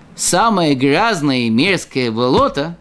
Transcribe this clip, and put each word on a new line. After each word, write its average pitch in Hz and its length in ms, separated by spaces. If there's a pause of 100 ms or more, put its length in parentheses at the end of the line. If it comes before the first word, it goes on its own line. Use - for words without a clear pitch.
(160)
самое 175 600
грязное 143 640
и 117 100
мерзкое 131 640
болото 147 680